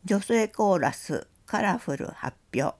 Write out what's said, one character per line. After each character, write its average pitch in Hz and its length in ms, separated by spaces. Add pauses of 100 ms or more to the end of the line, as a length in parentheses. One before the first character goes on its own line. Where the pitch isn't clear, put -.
女 202 160
性 220 280
コ 208 260
ー 170 60
ラ 131 120
ス、 - 360 (180)
カ - 160
ラ 214 160
フ 139 180
ル - 120
発 - 280 (200)
表。 127 240